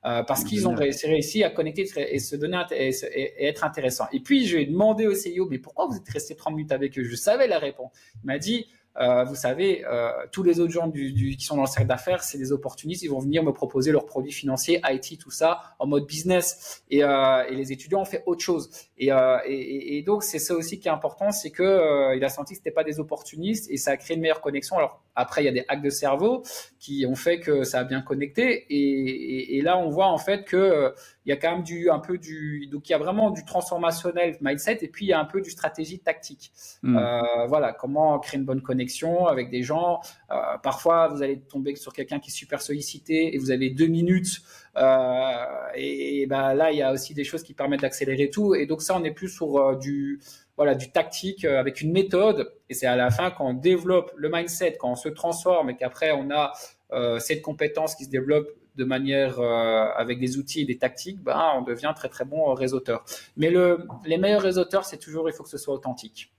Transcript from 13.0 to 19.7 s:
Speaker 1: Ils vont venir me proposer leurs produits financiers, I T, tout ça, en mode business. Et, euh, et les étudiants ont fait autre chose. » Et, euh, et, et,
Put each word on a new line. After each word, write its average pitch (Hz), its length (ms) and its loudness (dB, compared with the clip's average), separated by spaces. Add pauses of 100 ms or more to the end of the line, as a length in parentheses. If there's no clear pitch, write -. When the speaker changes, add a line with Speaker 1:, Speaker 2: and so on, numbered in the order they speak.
Speaker 1:
Ils 160 80 -6
vont 135 100 -2
venir 151 240 0
me 143 80 2
proposer 139 400 0
leurs 147 140 4
produits 143 260 -6
financiers, 143 560 0
I 135 120 0
T, - 180 -14
tout - 120 -20
ça, 165 300 2 (180)
en 135 80 -2
mode 143 200 2
business. 170 840 -2
Et, 143 160 4
euh, 135 420 4
et 131 80 -6
les 135 160 -4
étudiants 156 300 -2
ont 190 60 -4
fait - 180 -6
autre 170 180 -2
chose. » 160 280 -2 (260)
Et, 135 160 2
euh, 131 240 6 (100)
et, 135 80 -2
et, 135 440 -6